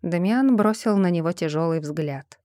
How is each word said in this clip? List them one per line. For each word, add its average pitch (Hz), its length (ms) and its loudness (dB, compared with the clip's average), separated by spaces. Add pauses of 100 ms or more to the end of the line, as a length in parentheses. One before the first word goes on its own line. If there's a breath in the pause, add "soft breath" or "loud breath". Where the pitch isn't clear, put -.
Дамиан 214 540 2
бросил 208 400 2
на 190 140 4
него 165 220 0
тяжелый 160 460 -2
взгляд. 151 600 -8 (140)